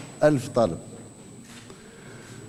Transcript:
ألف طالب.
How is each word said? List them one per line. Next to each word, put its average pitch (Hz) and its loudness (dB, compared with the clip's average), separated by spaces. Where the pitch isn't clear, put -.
ألف 147 8
طالب. 110 4